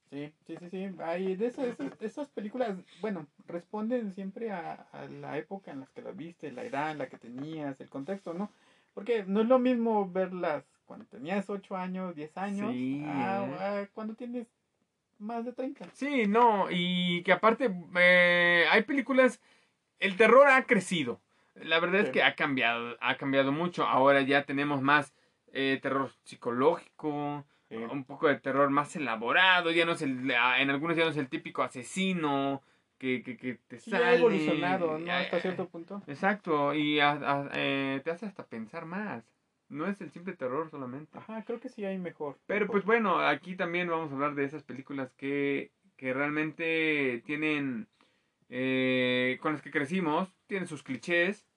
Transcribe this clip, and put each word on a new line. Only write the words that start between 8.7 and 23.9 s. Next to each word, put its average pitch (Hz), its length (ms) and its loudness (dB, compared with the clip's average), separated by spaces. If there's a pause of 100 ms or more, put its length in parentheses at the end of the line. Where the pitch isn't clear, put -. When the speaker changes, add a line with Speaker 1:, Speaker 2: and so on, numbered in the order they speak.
Speaker 1:
Porque 208 320 -4
no 196 140 2
es 226 80 2
lo 262 100 6
mismo 226 500 2
verlas 180 560 -2 (200)
cuando 113 220 -18
tenías 180 440 -6
ocho 196 260 -8
años, 185 380 -6
diez 151 220 -12
años, 202 360 -4
Speaker 2:
Sí, 262 320 -4
Speaker 1:
a, 233 420 -2
Speaker 2:
¿eh? - 80 -8 (280)
Speaker 1:
a 202 120 -10
cuando 220 200 -10
tienes 240 320 -10 (720)
más 233 280 -6
de 247 80 -8
treinta. 262 400 -8
Speaker 2:
Sí, 262 340 0
no, 214 420 4
y 180 540 0
que 190 80 4
aparte, 220 420 4 (240)
eh, 175 720 8
hay 214 120 6
películas, 254 580 2 (580)
el 190 180 0
terror 226 320 10
ha 262 180 6
crecido. 170 540 0 (360)
La 160 240 2
verdad 180 220 4
es - 60 4
Speaker 1:
Sí. - 40 -4
Speaker 2:
que 170 100 4
ha 139 140 4
cambiado, 120 640 0
ha 127 160 0
cambiado 135 340 2
mucho. 160 340 -2
Ahora 131 360 6